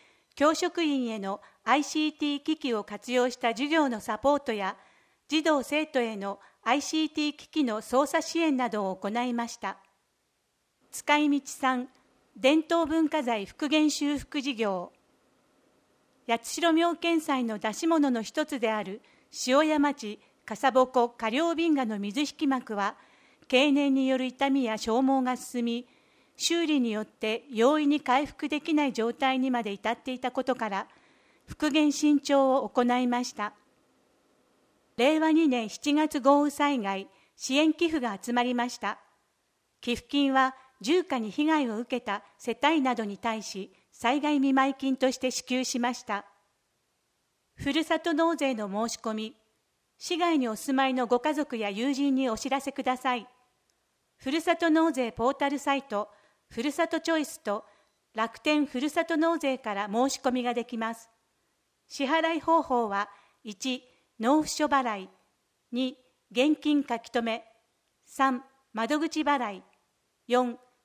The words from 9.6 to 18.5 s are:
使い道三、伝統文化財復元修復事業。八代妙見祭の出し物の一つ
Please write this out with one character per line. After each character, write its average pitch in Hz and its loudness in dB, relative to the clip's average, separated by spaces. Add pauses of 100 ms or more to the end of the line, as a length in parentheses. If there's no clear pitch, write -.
使 - 0
い 302 2
道 285 0
三、 254 -4 (460)
伝 285 4
統 339 0
文 311 2
化 311 -2
財 220 -2
復 - -8
元 302 4
修 294 -2
復 - -8
事 254 -4
業。 196 -4 (1400)
八 233 -4
代 330 4
妙 330 4
見 339 0
祭 269 -2
の 220 -4
出 220 -4
し 330 -2
物 311 4
の 240 0
一 302 -4
つ 277 -6